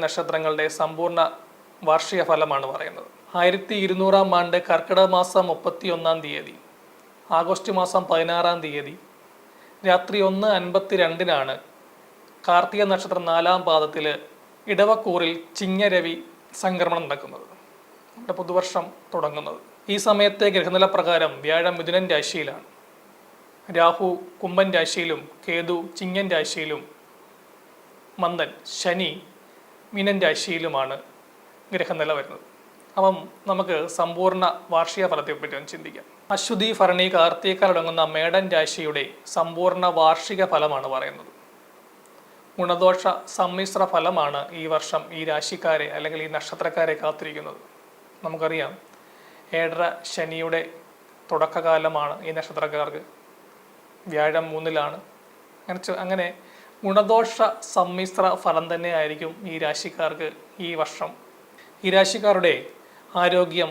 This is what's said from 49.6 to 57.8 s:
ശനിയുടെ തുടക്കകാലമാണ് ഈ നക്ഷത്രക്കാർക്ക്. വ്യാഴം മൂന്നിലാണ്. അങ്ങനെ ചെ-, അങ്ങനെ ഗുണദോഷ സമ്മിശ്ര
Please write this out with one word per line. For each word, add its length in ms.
ശനിയുടെ 480
തുടക്കകാലമാണ് 840
ഈ 100
നക്ഷത്രക്കാർക്ക്. 600
വ്യാഴം 400
മൂന്നിലാണ്. 440
അങ്ങനെ 220
ചെ-, 180
അങ്ങനെ 220
ഗുണദോഷ 500
സമ്മിശ്ര 480